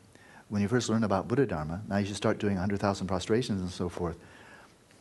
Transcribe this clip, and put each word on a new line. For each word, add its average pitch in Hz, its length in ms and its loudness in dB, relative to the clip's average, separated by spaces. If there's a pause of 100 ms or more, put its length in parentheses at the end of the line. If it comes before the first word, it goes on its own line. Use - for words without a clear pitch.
(480)
when 101 140 2
you 101 60 2
first 120 200 2
learn 113 140 4
about 98 240 2
Buddha 131 180 2
Dharma, 85 440 -4
now 98 80 0
you 101 100 2
should 101 100 -6
start 107 220 0
doing 101 180 0
a 90 40 -2
hundred 101 200 0
thousand 98 280 0
prostrations 107 520 0
and 90 100 -2
so 90 180 -4
forth, 85 280 -4 (840)